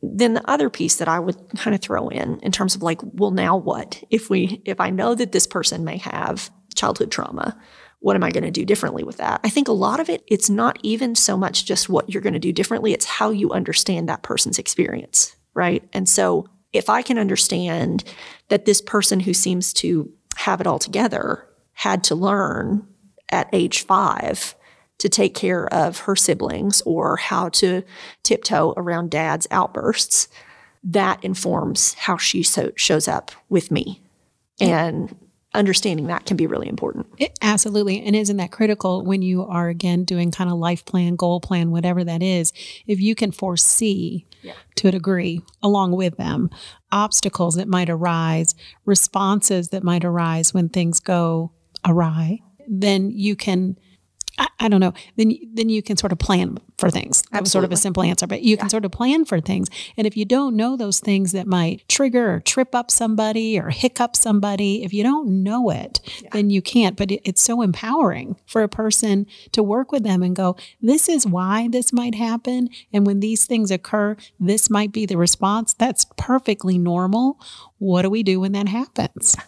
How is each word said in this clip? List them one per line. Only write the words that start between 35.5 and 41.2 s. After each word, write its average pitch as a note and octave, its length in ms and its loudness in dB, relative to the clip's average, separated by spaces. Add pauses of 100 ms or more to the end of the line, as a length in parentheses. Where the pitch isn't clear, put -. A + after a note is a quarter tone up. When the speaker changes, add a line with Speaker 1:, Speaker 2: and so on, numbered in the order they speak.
Speaker 1:
understanding F#3+ 540 0
that E3+ 180 -4
can F3+ 120 0
be D#3+ 100 2
really - 220 -4
important. - 380 -6 (100)
Speaker 2:
It, C#4+ 240 -4
absolutely. G#3 640 0
And G#3 100 2
isn't G3+ 220 0
that F3 140 -4
critical G3+ 520 0
when F#3+ 180 0
you F#3 240 0
are, F3 240 -2
again, F3 360 0
doing F3 260 0
kind F3+ 180 -2
of F3 80 0
life E3+ 280 -2
plan, F3 320 0
goal F3 240 0